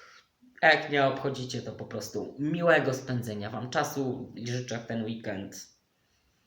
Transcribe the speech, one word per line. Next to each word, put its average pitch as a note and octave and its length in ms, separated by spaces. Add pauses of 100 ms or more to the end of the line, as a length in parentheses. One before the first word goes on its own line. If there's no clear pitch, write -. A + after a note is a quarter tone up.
(640)
Jak D3+ 280
nie C#3 140
obchodzicie, B2+ 580
to A2 100
po - 120
prostu - 540
miłego D#3 560
spędzenia G#2+ 560
wam A#2 200
czasu. C3+ 640 (100)
Życzę B2 340
w - 80
ten A2+ 180
weekend. G#2+ 600 (800)